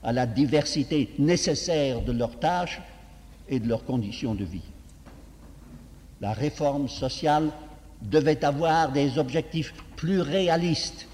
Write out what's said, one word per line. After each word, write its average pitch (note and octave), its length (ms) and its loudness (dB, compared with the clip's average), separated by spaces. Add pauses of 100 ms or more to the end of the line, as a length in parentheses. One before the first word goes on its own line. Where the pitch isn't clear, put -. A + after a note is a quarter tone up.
à A#2 100 -2
la B2 140 2
diversité C#3 920 2
nécessaire D3 840 2
de A#2+ 100 -2
leurs A#2 260 -2
tâches F3 420 0 (680)
et C3 100 0
de A2+ 100 -2
leurs A2+ 160 0
conditions A#2 500 -2
de G2+ 100 -2
vie. F2 180 -8 (1600)
La G#2 120 -2
réforme C#3+ 560 0
sociale D3+ 640 0 (520)
devait D3 420 4
avoir D#3 480 2
des C#3+ 260 2
objectifs D3+ 560 -2 (220)
plus F3+ 240 2
réalistes E3+ 920 0